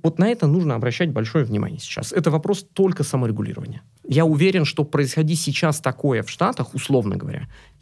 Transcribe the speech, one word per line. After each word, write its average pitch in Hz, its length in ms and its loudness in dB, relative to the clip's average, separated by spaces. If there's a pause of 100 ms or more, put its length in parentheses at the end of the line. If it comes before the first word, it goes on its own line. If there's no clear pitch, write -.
вот - 160 0
на 190 80 4
это 233 200 0
нужно 151 280 2
обращать 120 360 -2
большое 113 340 0
внимание 107 340 -4
сейчас. - 320 -8
Это 165 180 2
вопрос 160 440 0
только 190 320 2
саморегулирования. 113 760 -4 (220)
Я 151 200 4
уверен, 160 400 4
что - 180 0
происходи 151 520 0
сейчас 151 440 0
такое 123 440 0
в - 60 -12
Штатах, - 440 -2
условно 117 420 0
говоря, - 320 -8 (340)